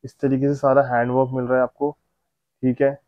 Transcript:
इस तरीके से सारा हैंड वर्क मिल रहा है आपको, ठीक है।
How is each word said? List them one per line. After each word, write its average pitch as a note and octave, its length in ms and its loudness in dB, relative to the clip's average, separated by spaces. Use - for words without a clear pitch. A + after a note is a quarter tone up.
इस B2+ 160 -18
तरीके C3+ 280 0
से C#3+ 80 0
सारा C3+ 300 2
हैंड B2 260 0
वर्क C3 200 0
मिल B2+ 120 -4
रहा B2+ 140 0
है B2+ 40 2
आपको, C#3+ 280 -4
ठीक B2+ 200 -2
है। C#3 100 2